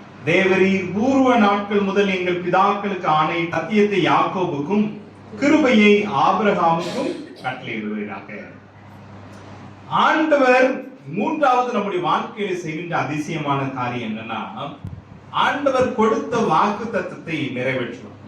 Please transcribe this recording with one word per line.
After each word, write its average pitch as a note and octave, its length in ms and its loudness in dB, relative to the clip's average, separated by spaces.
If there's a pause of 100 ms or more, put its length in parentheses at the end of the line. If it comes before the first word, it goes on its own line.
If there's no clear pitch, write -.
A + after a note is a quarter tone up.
(260)
"தேவரீர் F#3 680 2
பூர்வ B3+ 440 2
நாட்கள் G#3 440 2
முதல் F#3+ 360 0
எங்கள் F3+ 260 -2
பிதாக்களுக்கு G3 600 0
ஆணை E3 460 0
சத்தியத்தை G3+ 560 2
யாக்கோபுக்கும் F3 840 0 (480)
கிருபையை A#3 680 6
ஆபிரகாமுக்கும் F3 1040 2 (320)
கட்டளையிடுவீராக." G#2 960 -8 (1500)
ஆண்டவர் C4 920 4 (300)
மூன்றாவது B3+ 600 2
நம்முடைய F3+ 340 -2
வாழ்க்கையில F#3 480 -2
செய்கின்ற D#3+ 420 -6
அதிசயமான C#3+ 680 -4
காரியம் B2 540 -6
என்னன்னா, A2 560 -10 (560)
ஆண்டவர் C4 680 0
கொடுத்த A#3 420 0
வாக்கு G3+ 520 0
தத்தத்தை D#3 680 -6
நிறைவேற்றுவார். B2 580 -6 (140)